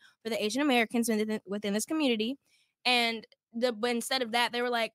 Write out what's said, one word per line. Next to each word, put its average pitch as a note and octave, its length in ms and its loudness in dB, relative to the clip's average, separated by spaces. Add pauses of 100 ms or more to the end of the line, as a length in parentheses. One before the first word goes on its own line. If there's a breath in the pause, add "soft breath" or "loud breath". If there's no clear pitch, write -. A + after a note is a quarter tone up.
(240 soft breath)
for A3+ 60 -6
the A3+ 140 -2
Asian G#3+ 180 0
Americans A#3+ 480 2
within, G#3+ 360 0
within G3+ 280 -4
this G#3+ 120 -2
community. C4 520 0 (480)
And A#3 400 0 (280)
the, A#3 200 0
but A#3 180 -2
instead B3 300 -2
of A3+ 100 -4
that, A#3 220 2
they A#3+ 80 -2
were B3 80 -2
like, A#3 260 -2